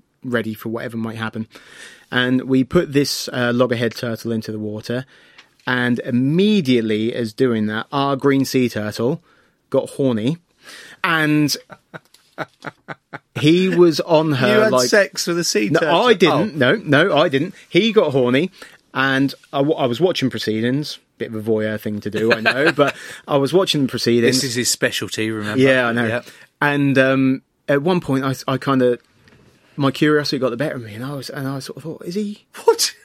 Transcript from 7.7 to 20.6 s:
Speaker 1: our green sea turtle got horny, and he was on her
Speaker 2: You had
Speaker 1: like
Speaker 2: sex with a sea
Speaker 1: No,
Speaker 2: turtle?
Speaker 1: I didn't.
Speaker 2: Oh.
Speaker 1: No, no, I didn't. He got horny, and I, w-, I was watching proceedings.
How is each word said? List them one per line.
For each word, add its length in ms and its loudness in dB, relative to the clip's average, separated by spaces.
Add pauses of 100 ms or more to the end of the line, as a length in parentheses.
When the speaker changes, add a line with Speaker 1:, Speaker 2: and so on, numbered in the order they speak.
Speaker 1:
our 240 0
green 300 2
sea 240 0
turtle 520 -4 (500)
got 200 0
horny, 480 -2 (640)
and 540 2 (1800)
he 320 4
was 320 4
on 320 2
her 240 2
Speaker 2:
You 60 4
had 100 2
Speaker 1:
like 160 4
Speaker 2:
sex 380 2
with 120 -2
a 60 -2
sea 260 0
Speaker 1:
No, 100 4
Speaker 2:
turtle? 220 2
Speaker 1:
I 120 6
didn't. 480 2
Speaker 2:
Oh. 120 4
Speaker 1:
No, 20 0
no, 400 2
I 120 4
didn't. 260 -2 (140)
He 240 2
got 200 4
horny, 380 2 (420)
and 420 0 (180)
I, 60 -2
w-, 180 2
I 100 -2
was 140 -2
watching 300 0
proceedings. 680 -4 (180)